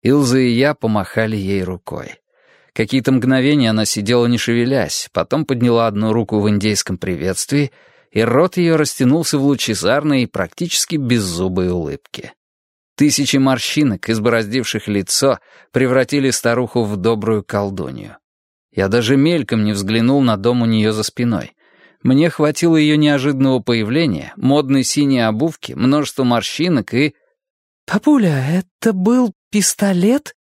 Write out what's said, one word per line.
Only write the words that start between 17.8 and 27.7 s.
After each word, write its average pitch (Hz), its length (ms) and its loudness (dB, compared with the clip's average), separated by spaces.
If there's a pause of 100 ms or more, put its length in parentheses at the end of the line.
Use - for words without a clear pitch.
Я 95 160 0
даже 117 300 2
мельком 139 460 2
не 104 100 0
взглянул 113 500 0
на 117 120 2
дом 117 280 0
у - 20 2
неё 110 280 2
за 107 100 -4
спиной. 113 500 -4 (500)
Мне 139 260 4
хватило 156 480 2
её 151 180 4
неожиданного 139 640 2
появления, 117 800 -2
модной 135 460 2
синей 139 440 2
обувки, 120 460 -4
множества 131 500 0
морщинок 123 680 0
и 135 220 0 (720)